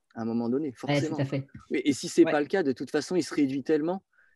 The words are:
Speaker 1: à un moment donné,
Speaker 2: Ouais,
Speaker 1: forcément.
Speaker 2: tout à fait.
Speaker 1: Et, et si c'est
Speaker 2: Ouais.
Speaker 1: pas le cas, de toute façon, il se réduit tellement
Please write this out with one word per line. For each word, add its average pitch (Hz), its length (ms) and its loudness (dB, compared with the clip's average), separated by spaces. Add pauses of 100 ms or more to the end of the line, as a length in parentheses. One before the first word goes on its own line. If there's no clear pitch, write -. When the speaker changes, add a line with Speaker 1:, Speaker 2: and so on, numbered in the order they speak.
(140)
Speaker 1:
à 113 80 -8
un - 20 -4
moment 117 240 -2
donné, 139 200 -2
Speaker 2:
Ouais, 123 60 -8
Speaker 1:
forcément. 143 420 -2
Speaker 2:
tout 147 60 -2
à - 20 2
fait. 139 220 -4 (260)
Speaker 1:
Et, 131 180 0
et - 20 2
si - 160 -4
c'est - 160 6
Speaker 2:
Ouais. 160 80 4
Speaker 1:
pas 151 80 2
le 147 80 0
cas, 196 160 0
de 135 80 2
toute 131 180 -6
façon, 151 260 -2
il 165 60 2
se - 120 -6
réduit 139 280 0
tellement 160 400 0 (340)